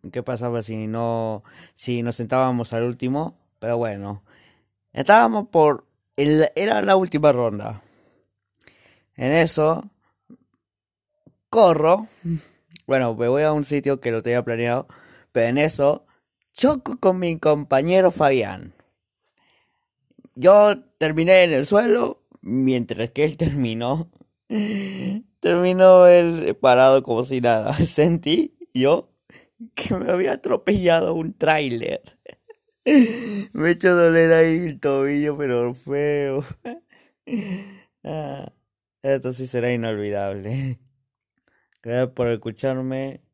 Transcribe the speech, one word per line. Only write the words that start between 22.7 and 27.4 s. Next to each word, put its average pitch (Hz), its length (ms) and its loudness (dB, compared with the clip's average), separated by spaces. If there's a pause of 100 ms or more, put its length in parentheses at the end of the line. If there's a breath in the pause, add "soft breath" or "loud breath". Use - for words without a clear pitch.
que 147 140 0
él 156 120 -4
terminó, 139 720 -4 (360)
<laughs> 196 920 -8
terminó 180 680 6
él 170 520 4
parado 131 440 6
como 120 200 -2
si 131 180 -4